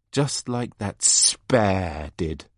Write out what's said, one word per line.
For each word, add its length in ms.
just 360
like 300
that 240
spare 1160
did. 280